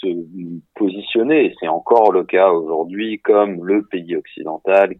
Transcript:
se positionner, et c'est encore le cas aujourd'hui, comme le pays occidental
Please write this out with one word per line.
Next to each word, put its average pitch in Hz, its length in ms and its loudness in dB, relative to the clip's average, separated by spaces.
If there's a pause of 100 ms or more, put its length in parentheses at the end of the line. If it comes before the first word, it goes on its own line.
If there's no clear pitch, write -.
se 98 60 -6 (720)
positionner, 110 680 0
et - 140 -6
c'est 85 80 -6
encore 104 440 2
le 90 120 0
cas 95 260 4
aujourd'hui, 85 680 -4
comme 101 460 0
le 101 180 0
pays 87 340 -8
occidental 92 840 0